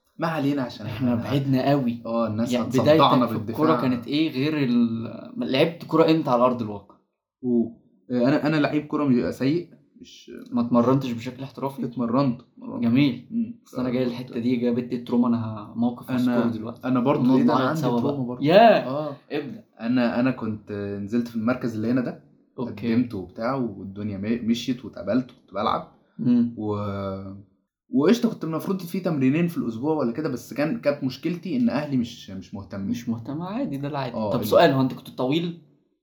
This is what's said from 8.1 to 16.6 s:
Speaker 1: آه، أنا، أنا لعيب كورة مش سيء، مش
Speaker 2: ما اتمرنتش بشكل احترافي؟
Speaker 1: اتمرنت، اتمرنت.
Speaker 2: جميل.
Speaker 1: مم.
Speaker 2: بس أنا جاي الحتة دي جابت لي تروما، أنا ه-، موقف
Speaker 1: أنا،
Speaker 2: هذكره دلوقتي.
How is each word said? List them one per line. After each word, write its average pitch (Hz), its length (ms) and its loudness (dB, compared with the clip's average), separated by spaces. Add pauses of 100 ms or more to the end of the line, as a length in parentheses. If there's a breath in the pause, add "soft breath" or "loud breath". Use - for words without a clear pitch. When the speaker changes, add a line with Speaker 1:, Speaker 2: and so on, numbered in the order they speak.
Speaker 1:
آه، 123 180 2
أنا، 143 180 2
أنا 156 100 2
لعيب 147 300 0
كورة 147 180 -2
مش 120 300 2
سيء، 147 360 -2 (300)
مش - 300 -20 (220)
Speaker 2:
ما 120 140 0
اتمرنتش 127 460 4
بشكل 117 300 -8
احترافي؟ 131 420 -8
Speaker 1:
اتمرنت، 123 560 0
اتمرنت. - 440 -12
Speaker 2:
جميل. 123 460 2
Speaker 1:
مم. 113 360 -4
Speaker 2:
بس - 80 -20
أنا 127 160 -4
جاي 127 140 0
الحتة 123 340 -6
دي 123 180 0
جابت 120 360 0
لي 123 60 -2
تروما، 120 300 2
أنا 117 80 2
ه-، 110 420 -8
موقف 120 320 -2
Speaker 1:
أنا، 123 280 2
Speaker 2:
هذكره 117 120 2
دلوقتي. 110 380 -8